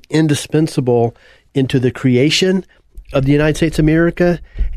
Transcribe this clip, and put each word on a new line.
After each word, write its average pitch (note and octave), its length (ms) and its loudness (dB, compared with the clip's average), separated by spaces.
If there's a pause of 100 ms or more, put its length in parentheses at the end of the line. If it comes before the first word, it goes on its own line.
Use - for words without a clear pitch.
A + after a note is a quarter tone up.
indispensable C#3+ 1080 0 (380)
into C3+ 260 0
the A#2+ 120 0
creation D#3 720 0 (480)
of C3+ 120 0
the C#3 60 2
United D3 260 2
States D#3+ 220 -2
of D#3 40 4
America E3+ 560 2 (380)